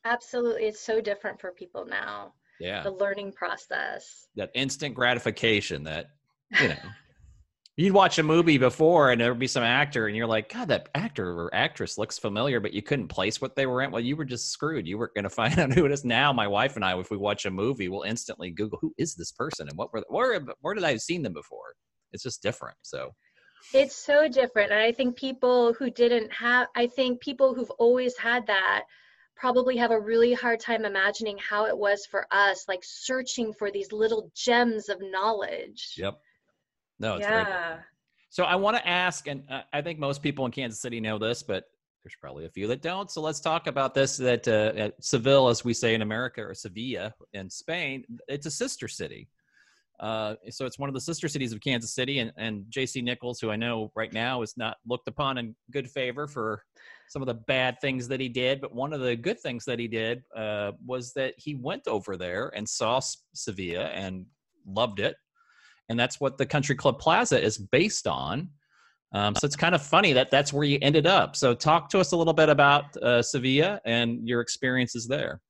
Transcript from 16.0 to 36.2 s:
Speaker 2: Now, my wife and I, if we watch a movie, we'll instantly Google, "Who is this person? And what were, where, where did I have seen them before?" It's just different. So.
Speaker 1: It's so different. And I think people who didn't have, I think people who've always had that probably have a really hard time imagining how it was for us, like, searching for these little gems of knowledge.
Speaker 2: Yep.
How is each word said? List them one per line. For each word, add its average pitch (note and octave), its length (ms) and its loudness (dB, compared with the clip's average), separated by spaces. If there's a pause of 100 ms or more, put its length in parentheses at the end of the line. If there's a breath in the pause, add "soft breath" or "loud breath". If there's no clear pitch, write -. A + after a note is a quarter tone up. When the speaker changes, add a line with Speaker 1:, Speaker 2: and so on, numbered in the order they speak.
Speaker 2:
Now, B2+ 300 4
my A2 140 2
wife A2+ 280 2
and G#2+ 80 -2
I, F#2 160 0
if F2+ 120 -8
we G#2 60 -4
watch G2+ 280 -2
a G2 60 -2
movie, G2+ 380 -2
we'll F#2+ 120 -6
instantly F#2 480 -6
Google, G2+ 320 -4
"Who D#3+ 160 -4
is D#3+ 160 -2
this - 180 -12
person? B2+ 380 -8
And D2 80 -12
what - 160 -8
were, A2 160 -4
where, G#3+ 300 0 (220)
where E3+ 120 -4
did G3+ 100 -4
I D#3 80 2
have A2+ 100 -2
seen F3 200 -4
them G#2 120 -4
before?" B1 420 -16 (360)
It's - 120 -14
just - 180 -10
different. - 400 -6
So. B1+ 300 -10 (640 soft breath)
Speaker 1:
It's C4+ 220 4
so D4 340 4
different. A#3+ 420 2
And G#3 80 4
I A3+ 140 4
think B3 240 0
people B3 560 2
who B3 160 -2
didn't A#3 420 2
have, A#3+ 440 2
I A#3+ 120 2
think B3 320 0
people C4+ 340 2
who've B3 180 -6
always B3 440 4
had A#3 320 0
that G3 380 2 (500 soft breath)
probably B3+ 420 2
have A#3 140 4
a A3 80 4
really A3+ 340 4
hard A#3+ 260 0
time A3+ 260 -2
imagining G3+ 520 0
how G#3 280 -2
it - 120 -2
was G3+ 280 0
for - 260 -4
us, G3 360 4
like, F#3 160 -4
searching B3+ 680 -6
for G#3 180 -4
these G3 220 -6
little G#3+ 440 0
gems A#3+ 540 2
of G3 120 -2
knowledge. G3 960 -4
Speaker 2:
Yep. F#2+ 200 -6 (840)